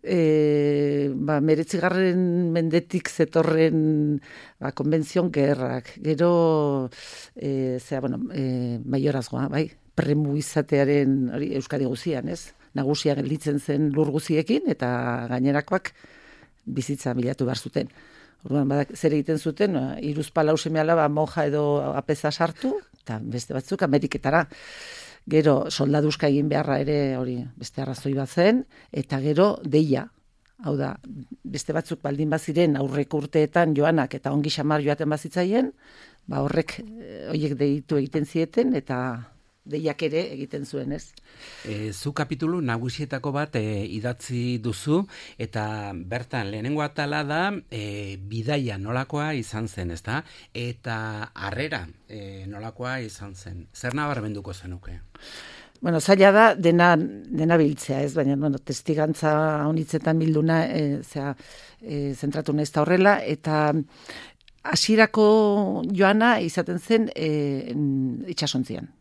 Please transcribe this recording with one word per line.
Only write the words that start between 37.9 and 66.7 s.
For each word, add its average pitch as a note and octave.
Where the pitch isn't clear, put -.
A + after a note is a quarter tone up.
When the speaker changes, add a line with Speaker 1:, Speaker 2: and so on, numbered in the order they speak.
Speaker 1:
egiten D3+
zieten, F3
eta B2+
deiak D3
ere D#3+
egiten C#3+
zuen, C#3
ez? -
Speaker 2:
E, G#2+
zu C#3+
kapitulu D#3
nagusietako B2+
bat, D3
e, G#2+
idatzi B2
duzu, D3
eta G#2+
bertan G2+
lehenengo B2+
atala D3
da, D3+
e, G2+
bidaia A2+
nolakoa C3
izan A2
zen, F2
ezta? A#2+
Eta A#2+
harrera, G#2+
e, G2
nolakoa A#2
izan G2+
zen. F2+
Zer B2
nabarmenduko G#2+
zenuke? F2+
Speaker 1:
Bueno, E3+
zaila G3
da G#3+
dena, E3+
dena D#3+
biltzea, C#3+
ez? C#3+
Baina, C#3
bueno, C#3+
testigantza D#3
honitzetan D#3+
bilduna, D#3+
e, D3
zea, C#3+
e, C#3+
zentratu D3
naiz D3+
ta D3+
horrela, F#3
eta D3+
hasierako G#3+
joana G#3+
izaten F3